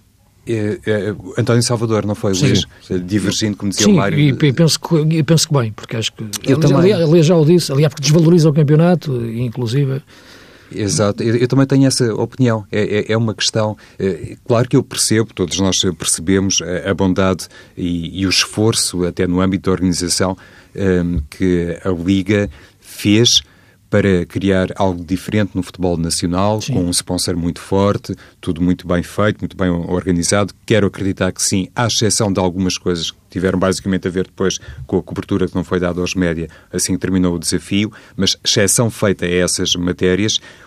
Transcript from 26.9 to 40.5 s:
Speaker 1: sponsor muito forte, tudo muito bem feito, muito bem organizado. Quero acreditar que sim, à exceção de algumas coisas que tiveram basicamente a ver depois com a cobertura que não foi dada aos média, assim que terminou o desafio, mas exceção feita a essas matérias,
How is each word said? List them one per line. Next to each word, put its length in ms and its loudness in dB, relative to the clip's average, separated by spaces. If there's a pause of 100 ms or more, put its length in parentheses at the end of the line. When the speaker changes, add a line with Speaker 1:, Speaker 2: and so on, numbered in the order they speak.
Speaker 1:
sponsor 440 -4
muito 240 -4
forte, 540 0 (260)
tudo 220 -4
muito 260 0
bem 140 0
feito, 380 -2
muito 180 -10
bem 140 0
organizado. 800 -2 (100)
Quero 220 2
acreditar 460 -2
que 100 -8
sim, 340 -2
à 120 0
exceção 440 0
de 80 -2
algumas 380 -2
coisas 320 -4
que 80 -16 (140)
tiveram 260 -2
basicamente 500 0
a 40 -4
ver 140 -2
depois 340 -4 (260)
com 140 -2
a 20 -4
cobertura 460 -4
que 80 -6
não 80 -2
foi 160 -4
dada 220 -2
aos 120 -4
média, 340 -2 (240)
assim 220 -4
que 60 -2
terminou 340 0
o 60 -4
desafio, 520 -4 (240)
mas 300 -2
exceção 460 2
feita 340 0
a 60 -2
essas 440 0
matérias, 640 0 (280)